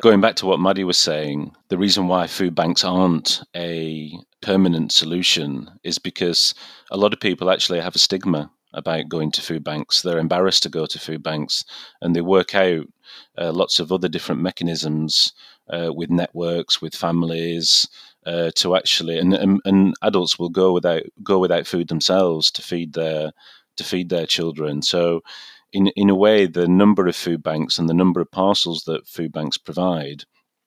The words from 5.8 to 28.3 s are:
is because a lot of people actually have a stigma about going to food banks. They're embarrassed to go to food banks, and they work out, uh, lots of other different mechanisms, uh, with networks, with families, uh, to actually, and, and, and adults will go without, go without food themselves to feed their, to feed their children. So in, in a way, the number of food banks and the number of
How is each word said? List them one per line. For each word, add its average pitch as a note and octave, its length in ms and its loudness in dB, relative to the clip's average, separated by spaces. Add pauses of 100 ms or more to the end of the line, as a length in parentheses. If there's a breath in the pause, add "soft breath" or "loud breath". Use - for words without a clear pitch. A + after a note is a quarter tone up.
is F2 160 -6
because - 540 0 (360 loud breath)
a - 60 -6
lot G2+ 160 4
of - 80 -6
people F#2 300 0
actually F2+ 280 0
have F2 160 -6
a - 60 0
stigma F2+ 500 0 (220)
about D#2+ 360 -4
going D#2 220 -2
to - 120 -4
food D#2+ 200 -6
banks. D2+ 400 -4
They're F2 160 -2
embarrassed F2 460 2
to E2+ 40 -4
go D#2 180 -4
to - 120 -10
food D#2 240 -10
banks, D#2 420 -6 (360 loud breath)
and E2+ 160 0
they E2+ 60 0
work F#2 340 4
out, F2+ 320 2 (500 loud breath)
uh, E2+ 140 -4
lots F2 260 0
of E2 140 -2
other F#2 160 0
different D#2+ 320 -4
mechanisms, D#2 920 -2 (380 soft breath)
uh, E2+ 240 -4
with E2 160 -6
networks, E2+ 720 -2
with D#2+ 120 -10
families, E2 920 0 (400 soft breath)
uh, E2+ 300 -2
to F2+ 180 2
actually, E2 440 0
and, F2 140 4
and, G2 320 2
and G2 380 4
adults G2 360 0
will F2 100 -4
go F#2 240 2
without, E2+ 300 0 (200)
go G2 160 2
without F2 300 0
food E2+ 200 -2
themselves F2 600 0
to - 120 -10
feed E2+ 320 -8
their, D#2 380 -4 (440 soft breath)
to - 80 -12
feed F2+ 240 -4
their E2+ 180 -2
children. D2+ 560 -4
So E2+ 400 0 (500 loud breath)
in, G2 160 2
in G2+ 220 2
a G2 40 6
way, G2+ 320 6
the F2 220 0
number G2 380 6
of F2 100 0
food E2 260 -4
banks D#2 360 -2
and E2 100 0
the E2 60 2
number F2+ 260 4
of E2 100 -4